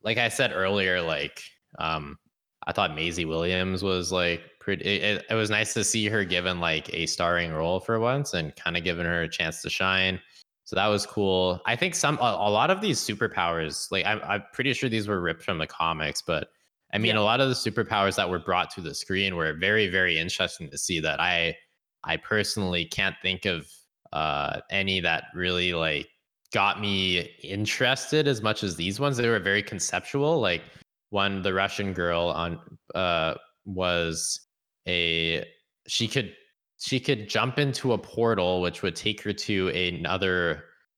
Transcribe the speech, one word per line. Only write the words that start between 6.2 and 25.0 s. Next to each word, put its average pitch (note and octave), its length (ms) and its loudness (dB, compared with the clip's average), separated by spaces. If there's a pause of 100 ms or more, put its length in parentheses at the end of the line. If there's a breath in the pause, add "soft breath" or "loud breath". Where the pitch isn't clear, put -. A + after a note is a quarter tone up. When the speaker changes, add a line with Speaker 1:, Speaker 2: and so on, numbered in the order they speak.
Speaker 1:
given, F2+ 360 0
like, D#2+ 340 0
a E2+ 100 -2
starring E2+ 480 0
role E2 260 0
for A2+ 220 0
once C3 320 0
and D#2+ 240 -2
kinda F2 240 -2
giving E2+ 240 -2
her E2+ 160 0
a E2 80 0
chance D#2+ 320 -4
to - 80 -8
shine. F#2 500 2 (460 loud breath)
So - 120 -6
that G2 100 4
was G#2 180 2
cool. F#2 600 2
I A#2 100 0
think F3 180 -2
some, D3 240 2
a, A#2 220 2
a G#2 100 4
lot A#2 200 4
of F#3+ 100 2
these F#3 180 0
superpowers, E2+ 920 -2
like, F#2 160 0
I'm, G#2+ 160 0
I'm G2+ 300 -2
pretty C3 200 -2
sure C3 160 -2
these A2 200 0
were G2 120 0
ripped E2+ 220 -2
from F#2 160 -2
the D#2+ 80 0
comics, D#2 560 -2
but, D#2+ 260 -2 (440)
I G2+ 60 -2
mean, A2 160 2
Speaker 2:
Yeah. A2 60 4
Speaker 1:
a G#2 40 4
lot A#2 160 4
of C3+ 80 4
the B2+ 60 2
superpowers G#2 640 0
that F#2 140 0
were F2+ 80 0
brought F2+ 320 0
to - 100 -12
the D#2 140 -8
screen F#2+ 420 -2
were D#2+ 160 0
very, G2 360 2
very F2+ 300 4
interesting F2 520 -4
to D2 80 -10
see E2+ 220 -2
that D2+ 200 -2
I, E2+ 360 2 (460)
I E2 140 -2
personally F#2 680 0
can't F#2+ 340 -2
think F#2 240 -4
of, E2+ 220 -2 (460)
uh, D2 480 -2 (100)
any F#2+ 300 0